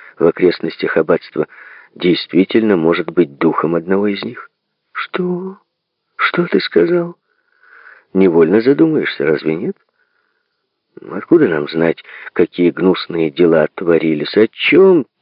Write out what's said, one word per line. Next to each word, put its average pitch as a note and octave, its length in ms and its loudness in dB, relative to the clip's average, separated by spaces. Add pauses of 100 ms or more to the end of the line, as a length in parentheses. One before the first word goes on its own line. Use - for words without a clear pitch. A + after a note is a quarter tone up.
(180)
в D#2+ 80 2
окрестностях E2 720 -2
аббатства, D#2+ 480 -2 (480)
действительно F#2+ 800 0
может E2 340 0
быть D2+ 280 -2
духом E2 360 -2
одного F#2+ 340 -2
из G2+ 140 -6
них». - 280 -14 (440)
«Что? F3+ 600 -8 (600)
Что - 300 -4
ты F#3+ 140 0
сказал?» E3+ 560 -2 (960)
«Невольно F2+ 480 4
задумаешься, C#3 640 0
разве D#2 320 -2
нет?» A#2+ 200 -8 (1300)
«Откуда C3 380 2
нам D2+ 200 -2
знать, D#2+ 360 -2 (300)
какие F2 360 0
гнусные E2+ 600 -2
дела E2 440 2
творились? D#2+ 600 -2
О G#2+ 120 4
чём F3+ 580 2 (160)